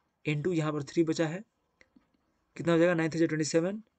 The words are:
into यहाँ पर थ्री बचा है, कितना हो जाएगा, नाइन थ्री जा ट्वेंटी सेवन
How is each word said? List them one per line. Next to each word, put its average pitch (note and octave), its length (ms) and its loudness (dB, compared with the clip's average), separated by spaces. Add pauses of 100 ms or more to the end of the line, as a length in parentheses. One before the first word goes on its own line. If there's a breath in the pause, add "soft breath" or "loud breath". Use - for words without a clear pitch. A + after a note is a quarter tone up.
(260)
into D3+ 260 -2
यहाँ D#3 200 0
पर D3 100 -4
थ्री E3 220 0
बचा D#3+ 220 0
है, F3 160 -8 (1120)
कितना D#3+ 160 0
हो E3+ 60 4
जाएगा, F3 160 4
नाइन D#3+ 160 0
थ्री D#3+ 100 -4
जा E3 60 4
ट्वेंटी D#3 180 -2
सेवन F3+ 380 -2 (160)